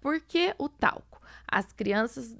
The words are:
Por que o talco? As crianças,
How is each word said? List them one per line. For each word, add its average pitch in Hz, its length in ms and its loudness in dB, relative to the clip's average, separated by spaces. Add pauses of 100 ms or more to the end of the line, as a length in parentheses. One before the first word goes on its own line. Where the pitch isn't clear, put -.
Por 302 180 0
que 349 380 0
o 277 100 -4
talco? - 540 -2 (260)
As 190 240 0
crianças, 226 680 -2